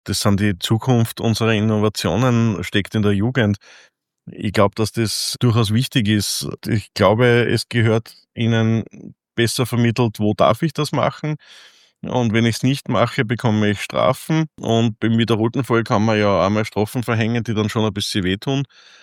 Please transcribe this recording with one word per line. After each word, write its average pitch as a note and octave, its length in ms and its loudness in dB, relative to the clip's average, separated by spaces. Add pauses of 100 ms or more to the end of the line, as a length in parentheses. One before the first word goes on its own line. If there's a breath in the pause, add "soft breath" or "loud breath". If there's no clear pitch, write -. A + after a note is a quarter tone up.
Das - 160 -4
sind G2+ 220 0
die G#2 180 0
Zukunft A#2 600 0
unserer A2+ 320 0
Innovationen, G#2+ 1120 0
steckt - 320 -2
in G#2+ 60 2
der G#2 100 2
Jugend. G#2 460 0 (720 loud breath)
Ich - 240 -6
glaub, G2+ 220 2
dass G#2+ 160 -2
das - 480 -4
durchaus A2+ 340 2
wichtig A#2 360 0
ist. G#2 400 -2 (180)
Ich - 260 -2
glaube, A#2 560 4
es G#2+ 200 -2
gehört A2+ 480 0 (180)
ihnen A2+ 480 0 (540)
besser A#2 280 0
vermittelt, A#2 540 0
wo G#2 160 0
darf F#2+ 280 4
ich D#3+ 100 -2
das D3 180 -4
machen? D3+ 460 -2 (680 loud breath)
Und A#2 300 0
wenn A2+ 140 2
ich's A2+ 180 -2
nicht C3+ 240 -2
mache, A#2+ 360 0
bekomme G#2+ 460 0
ich G2+ 100 -4
Strafen. C3 680 -2 (120)
Und A2+ 460 0
im A2+ 120 2
wiederholten A#2 460 0
Fall A2+ 220 0
kann G#2+ 200 2
man A2 140 2
ja G2 260 2
einmal G#2+ 200 0
Strafen G#2+ 400 -4
verhängen, A2+ 400 -2
die A2+ 100 -4
dann G#2+ 140 0
schon G#2+ 160 -2
ein G#2 100 -2
bisschen G2+ 300 -4
wehtun. C3+ 400 -2 (380 loud breath)